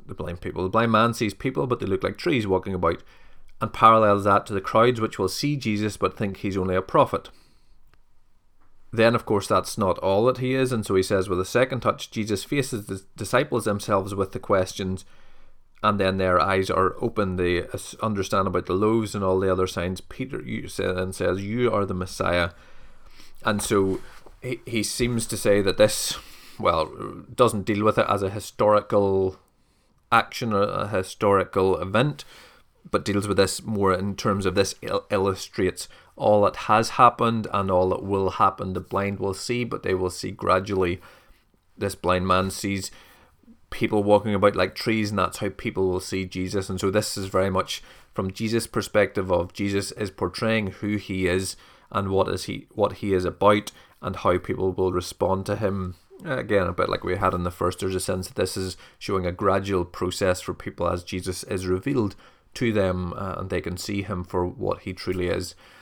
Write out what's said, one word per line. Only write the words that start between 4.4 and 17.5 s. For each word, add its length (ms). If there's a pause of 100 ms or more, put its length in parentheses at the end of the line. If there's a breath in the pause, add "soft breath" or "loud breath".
to 60
the 60
crowds 400
which 180
will 120
see 260
Jesus 400
but 220
think 200
he's 200
only 180
a 60
prophet. 480 (1600 soft breath)
Then, 240
of 100
course, 220
that's 300
not 220
all 260
that 140
he 160
is, 180
and 120
so 100
he 80
says, 260
with 100
a 60
second 360
touch, 300
Jesus 320
faces 440
the 160 (120)
disciples 500
themselves 500
with 160
the 80
questions, 680 (800 soft breath)
and 160
then 180
their 240
eyes 280
are 300
open. 360
They 300